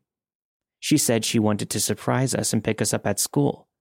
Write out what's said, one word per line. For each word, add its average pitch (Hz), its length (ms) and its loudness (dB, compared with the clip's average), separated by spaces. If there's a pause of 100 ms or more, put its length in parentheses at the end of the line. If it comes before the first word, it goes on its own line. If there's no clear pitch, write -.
(800)
She - 180 2
said 113 260 2
she - 160 0
wanted 107 300 2
to 107 100 -4
surprise 123 540 0
us 110 180 -2
and 110 120 0
pick 110 180 -2
us 107 140 0
up - 100 -6
at 101 140 -2
school. - 480 -2 (140)